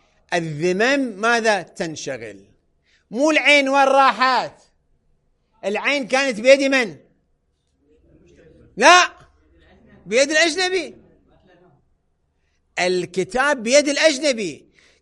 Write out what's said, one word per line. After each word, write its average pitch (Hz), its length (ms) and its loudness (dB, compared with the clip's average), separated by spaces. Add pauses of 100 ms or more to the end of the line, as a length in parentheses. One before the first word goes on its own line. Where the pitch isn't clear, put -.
(340)
الذمم 185 840 -2
ماذا؟ 220 420 0
تنشغل. 127 840 -12 (640)
مو 277 200 0
العين 285 380 2
وين 269 200 2
راحت؟ 254 760 0 (1000)
العين 214 420 -4
كانت 262 340 -2
بيد 269 220 4
من؟ 262 340 -2 (1800)
لا، 330 360 6 (920)
بيد 254 240 0
الأجنبي. 339 760 -2 (1700)
الكتاب 185 840 -4
بيد 269 260 2
الأجنبي. 277 800 -2 (360)